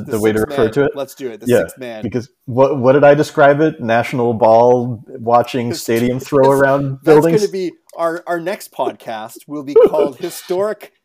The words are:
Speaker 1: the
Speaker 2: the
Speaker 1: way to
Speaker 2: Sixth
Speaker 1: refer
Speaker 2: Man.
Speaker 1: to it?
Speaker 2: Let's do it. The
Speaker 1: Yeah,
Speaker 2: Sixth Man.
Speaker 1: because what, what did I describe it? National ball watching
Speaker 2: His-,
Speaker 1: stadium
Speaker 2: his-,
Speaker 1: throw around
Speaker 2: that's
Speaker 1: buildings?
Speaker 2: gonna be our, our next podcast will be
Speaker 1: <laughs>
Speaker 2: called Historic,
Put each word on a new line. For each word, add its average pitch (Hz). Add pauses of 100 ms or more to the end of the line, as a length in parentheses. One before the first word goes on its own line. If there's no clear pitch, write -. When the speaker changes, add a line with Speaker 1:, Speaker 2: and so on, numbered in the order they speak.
Speaker 1:
the 135
Speaker 2:
the 110
Speaker 1:
way 110
to 104
Speaker 2:
Sixth 110
Speaker 1:
refer 139
Speaker 2:
Man. 110
Speaker 1:
to 143
it? 143
Speaker 2:
Let's 139
do 131
it. 110
The 113
Speaker 1:
Yeah, 120
Speaker 2:
Sixth -
Man. 117
Speaker 1:
because 113 (160)
what, 135
what 127
did 143
I 143
describe 147
it? 156
National 120
ball 120
watching 120
Speaker 2:
His-, 113
Speaker 1:
stadium 123
Speaker 2:
his-, 131
Speaker 1:
throw 135
around 139
Speaker 2:
that's 135
Speaker 1:
buildings? 165
Speaker 2:
gonna 196
be 180 (240)
our, 170
our 170
next 185
podcast -
will 147
be 139
Speaker 1:
<laughs> 466
Speaker 2:
called 147
Historic, 190 (120)